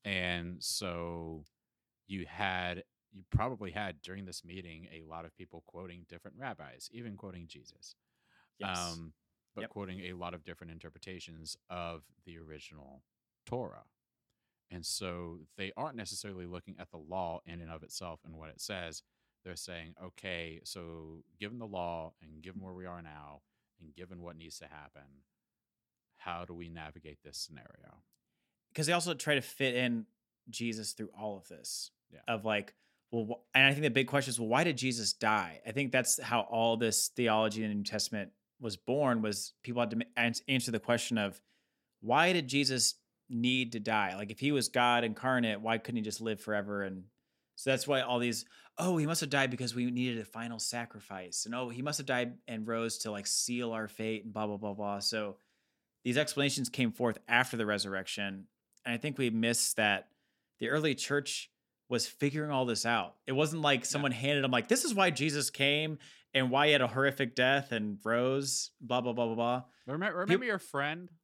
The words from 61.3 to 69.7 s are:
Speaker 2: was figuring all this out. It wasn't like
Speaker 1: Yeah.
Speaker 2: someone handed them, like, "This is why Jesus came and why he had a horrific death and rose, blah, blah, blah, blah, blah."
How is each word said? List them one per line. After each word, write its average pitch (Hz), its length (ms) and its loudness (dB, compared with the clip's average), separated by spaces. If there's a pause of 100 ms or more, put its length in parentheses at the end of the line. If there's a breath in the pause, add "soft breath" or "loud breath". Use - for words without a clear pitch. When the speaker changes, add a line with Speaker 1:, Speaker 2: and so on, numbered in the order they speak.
Speaker 2:
was 120 180 2
figuring 151 440 0
all 131 160 4
this 113 180 0
out. 113 320 2 (100)
It 131 60 -2
wasn't 151 300 4
like 143 180 6
Speaker 1:
Yeah. - 60 -6
Speaker 2:
someone 143 260 2
handed 139 320 2
them, 135 60 4
like, 120 180 4
"This 254 160 4
is 277 100 2
why 190 160 6
Jesus 147 380 0
came 147 500 2 (360 loud breath)
and 131 160 4
why 139 160 6
he 151 60 8
had 143 100 8
a 123 60 4
horrific 135 460 2
death 135 380 4
and 107 320 -2
rose, 131 760 2
blah, 123 200 2
blah, 120 140 0
blah, 117 120 2
blah, 113 80 0
blah." 120 300 2 (220 soft breath)